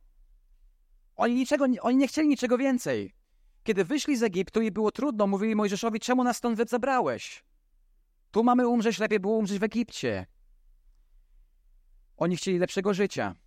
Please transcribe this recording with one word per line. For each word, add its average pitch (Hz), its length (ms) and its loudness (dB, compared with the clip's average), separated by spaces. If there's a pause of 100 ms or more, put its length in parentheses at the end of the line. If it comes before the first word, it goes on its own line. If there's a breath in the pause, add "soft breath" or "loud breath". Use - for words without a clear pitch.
(1160)
Oni 233 180 0
niczego, 269 320 2 (140)
oni 247 160 2
nie 269 120 4
chcieli 302 200 0
niczego 247 300 2
więcej. 160 560 -2 (480)
Kiedy 196 220 0
wyszli 269 320 -2
z 220 60 0
Egiptu 190 380 -2
i 220 100 0
było 208 200 0
trudno, 220 360 -2
mówili 196 300 0
Mojżeszowi: 214 440 -2
„Czemu 254 240 2
nas 247 120 0
stąd 233 200 -2
wy-, 226 120 -2
zabrałeś? 233 760 -2 (840)
Tu 220 140 2
mamy 247 240 4
umrzeć, 226 300 2
lepiej 214 220 0
było 202 160 0
umrzeć 202 220 -2
w 180 40 -4
Egipcie”. 147 640 -4 (1900)
Oni 175 200 0
chcieli 180 220 -2
lepszego 185 360 0
życia. 139 400 -2 (120)